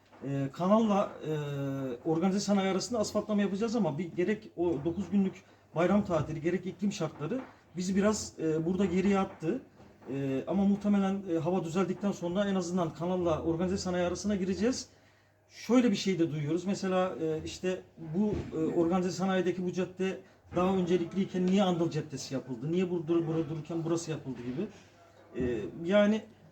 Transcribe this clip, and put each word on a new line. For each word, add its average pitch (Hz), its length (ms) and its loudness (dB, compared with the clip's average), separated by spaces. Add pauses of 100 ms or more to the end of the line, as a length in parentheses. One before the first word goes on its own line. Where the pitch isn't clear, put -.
(280)
E, 139 260 -2
kanalla, 202 580 4 (160)
e, 156 40 -2 (800)
organize 185 300 2
sanayi 196 300 2
arasında 196 300 -2
asfaltlama 208 420 0
yapacağız 202 340 0
ama 160 220 0
bir 185 80 -4
gerek 180 520 -2
o 170 160 2 (120)
dokuz 170 260 -4
günlük 190 320 2 (320)
bayram 185 300 4
tatili, 156 360 -2
gerek 180 240 0
iklim 190 260 -2
şartları 165 500 -4 (360)
bizi 180 180 0
biraz, 208 440 2
e, 160 260 0
burada 185 200 2
geriye 190 340 4
attı. 190 420 -2 (520)
E, 135 340 -2
ama 196 180 2
muhtemelen, 196 560 2 (100)
e, 165 60 2
hava 170 260 0
düzeldikten 180 480 -2
sonra 180 380 -2
en 196 60 0
azından 175 380 0
kanalla 170 480 0
organize 180 360 0
sanayi 180 280 0
arasına 190 300 -2
gireceğiz. 190 520 0 (600)
Şöyle 240 420 4
bir 196 40 4
şey 185 240 0
de 160 120 2
duyuyoruz. 156 340 -2
Mesela, 185 560 0
e, 160 240 -2
işte 185 360 -4 (160)
bu, 175 360 0 (240)
e, - 0 -
organize 170 540 2
sanayideki 180 540 0
bu 180 80 -4
cadde 185 460 -4 (360)
daha 185 200 2
öncelikliyken 180 720 0
niye 196 160 6
Anadolu 170 280 2
Caddesi 139 420 -6
yapıldı? 131 380 -6
Niye 180 180 0
burada, 165 380 0
burada 160 220 -2
dururken 160 340 -6
burası 160 280 -2
yapıldı 131 300 -8
gibi? 127 260 -6 (800)
E, 120 140 -2 (260)
yani 208 360 4 (300)